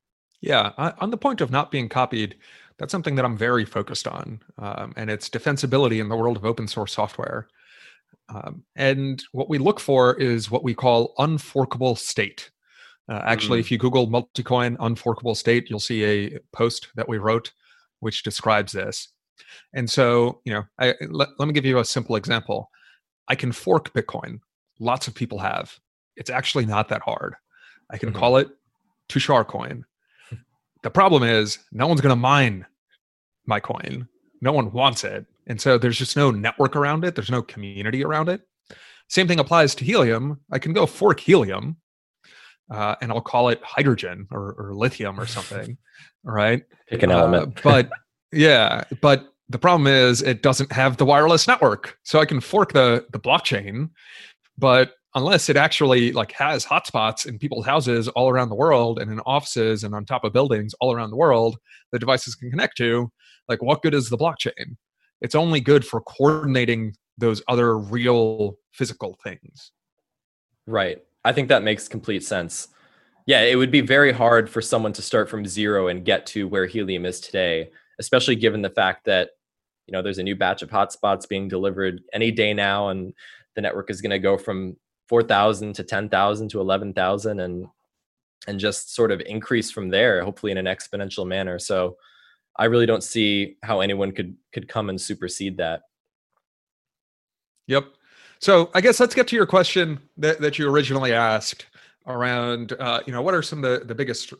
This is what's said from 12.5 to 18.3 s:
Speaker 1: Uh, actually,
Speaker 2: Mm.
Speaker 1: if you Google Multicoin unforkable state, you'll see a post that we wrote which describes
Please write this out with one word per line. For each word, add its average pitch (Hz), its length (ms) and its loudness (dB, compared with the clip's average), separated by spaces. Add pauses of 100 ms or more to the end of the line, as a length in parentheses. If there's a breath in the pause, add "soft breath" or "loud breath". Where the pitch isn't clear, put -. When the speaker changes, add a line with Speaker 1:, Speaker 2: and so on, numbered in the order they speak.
Speaker 1:
Uh, 107 140 -6
actually, 110 320 0
Speaker 2:
Mm. 113 40 0
Speaker 1:
if 110 100 -8
you 120 60 2
Google 123 300 2
Multicoin 120 720 -2
unforkable 113 560 -2
state, 120 340 0
you'll 104 100 -8
see 107 260 -2
a 104 340 -2 (140)
post - 420 -4
that 113 140 -6
we 113 80 -4
wrote 110 340 -2 (500 soft breath)
which 107 220 -6
describes 104 480 -2